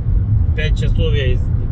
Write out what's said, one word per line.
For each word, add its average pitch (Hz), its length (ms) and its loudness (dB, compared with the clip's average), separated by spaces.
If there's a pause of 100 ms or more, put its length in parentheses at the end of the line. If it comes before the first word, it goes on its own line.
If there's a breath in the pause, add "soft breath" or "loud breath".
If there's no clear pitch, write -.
(560)
пять - 240 0
часов - 320 0
я 113 200 0
из 110 80 0 (320)